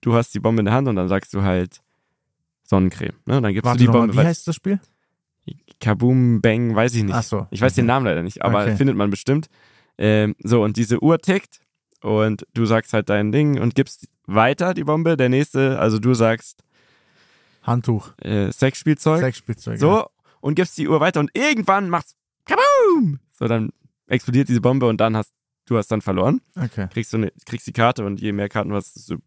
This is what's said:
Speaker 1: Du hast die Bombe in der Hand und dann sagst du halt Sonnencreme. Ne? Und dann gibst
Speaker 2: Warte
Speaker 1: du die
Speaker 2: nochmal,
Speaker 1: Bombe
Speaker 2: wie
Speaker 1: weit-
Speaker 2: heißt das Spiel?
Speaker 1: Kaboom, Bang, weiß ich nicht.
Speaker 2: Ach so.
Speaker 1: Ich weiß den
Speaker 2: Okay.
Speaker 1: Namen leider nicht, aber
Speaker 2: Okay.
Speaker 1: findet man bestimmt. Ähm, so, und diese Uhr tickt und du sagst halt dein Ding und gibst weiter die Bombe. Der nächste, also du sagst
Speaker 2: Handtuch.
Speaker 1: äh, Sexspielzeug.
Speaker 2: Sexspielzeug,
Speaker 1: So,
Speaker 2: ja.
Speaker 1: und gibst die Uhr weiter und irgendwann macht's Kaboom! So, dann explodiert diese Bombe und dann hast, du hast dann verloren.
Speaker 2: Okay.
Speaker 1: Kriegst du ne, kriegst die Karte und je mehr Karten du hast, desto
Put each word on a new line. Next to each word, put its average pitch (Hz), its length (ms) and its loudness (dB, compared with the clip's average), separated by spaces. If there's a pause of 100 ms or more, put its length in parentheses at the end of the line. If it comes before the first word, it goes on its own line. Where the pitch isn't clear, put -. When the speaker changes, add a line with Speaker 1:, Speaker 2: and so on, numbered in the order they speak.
Speaker 1:
Du 117 140 0
hast 117 200 0
die 104 60 -6
Bombe 113 200 0
in 107 60 2
der 107 80 0
Hand 135 140 0
und 110 80 -2
dann 92 120 -2
sagst 95 260 -4
du 98 80 -2
halt 92 380 -2 (840)
Sonnencreme. - 500 0 (120)
Ne? 123 100 0
Und 135 60 0
dann 104 100 -2
gibst 110 140 -2
Speaker 2:
Warte 123 120 0
Speaker 1:
du 123 40 8
die 123 60 8
Speaker 2:
nochmal, 117 140 4
Speaker 1:
Bombe 113 120 -2
Speaker 2:
wie 131 40 2
Speaker 1:
weit- 147 80 4
Speaker 2:
heißt 170 220 -4
das 165 80 -4
Spiel? 196 240 -4 (960)
Speaker 1:
Kaboom, 117 640 2
Bang, 113 340 0
weiß 117 200 2
ich 113 100 0
nicht. 95 100 -2
Speaker 2:
Ach 117 80 -2
so. 98 280 -6
Speaker 1:
Ich 101 100 -8
weiß 131 140 2
den - 100 2
Speaker 2:
Okay. - 40 0
Speaker 1:
Namen 127 180 0
leider 85 160 -2
nicht, 92 200 -8
aber 101 200 0
Speaker 2:
Okay. 104 140 0
Speaker 1:
findet 135 200 2
man 104 140 0
bestimmt. 139 380 -2 (500)
Ähm, 107 440 2
so, 113 220 2
und 107 120 -2
diese 113 260 0
Uhr 160 180 4
tickt - 400 -4 (420)
und 107 520 0
du 113 120 0
sagst 113 260 0
halt 107 160 -2
dein 104 240 0
Ding 143 280 0
und 113 160 -2
gibst - 320 -2 (180)
weiter 131 480 0
die 170 100 -6
Bombe. 160 320 0
Der 131 120 2
nächste, 135 500 0
also 110 200 0
du 120 160 2
sagst 113 480 -2 (1000)
Speaker 2:
Handtuch. 117 560 -2
Speaker 1:
äh, 101 340 -2
Sexspielzeug. 156 680 0
Speaker 2:
Sexspielzeug, 117 580 -6
Speaker 1:
So, 160 200 4
Speaker 2:
ja. - 80 -4 (340)
Speaker 1:
und 147 160 -2
gibst 180 220 -2
die 156 100 -2
Uhr 156 120 2
weiter 160 200 2
und 147 140 0
irgendwann 202 560 0
macht's 170 240 -6 (300)
Kaboom! 403 760 2 (120)
So, - 160 -6
dann 110 220 -2 (380)
explodiert 131 400 0
diese 120 120 2
Bombe 127 260 2
und 110 140 0
dann 110 160 2
hast, 107 160 -6 (340)
du 120 120 0
hast 101 100 -4
dann 110 140 -2
verloren. 98 380 0 (160)
Speaker 2:
Okay. 113 360 -6
Speaker 1:
Kriegst - 200 -6
du 113 60 -2
ne, 107 140 -4 (120)
kriegst - 220 -12
die - 60 -14
Karte 117 320 0
und 101 160 -6
je 107 120 -4
mehr 101 160 -4
Karten 101 220 -4
du 104 60 -4
hast, - 200 -8
desto - 200 -12 (100)